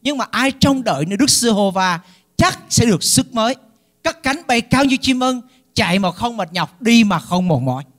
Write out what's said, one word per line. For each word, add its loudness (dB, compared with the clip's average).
Nhưng -4
mà -4
ai 0
trông 2
đợi -2
nơi -4
Đức 2
Giê-hô-va 0
chắc 2
sẽ 2
được 2
sức 0
mới, -2
cất -6
cánh -4
bay 0
cao 2
như 0
chim 0
ưng, -2
chạy 0
mà -2
không -6
mệt -8
nhọc, -6
đi 4
mà 0
không -2
mòn 0
mỏi. -4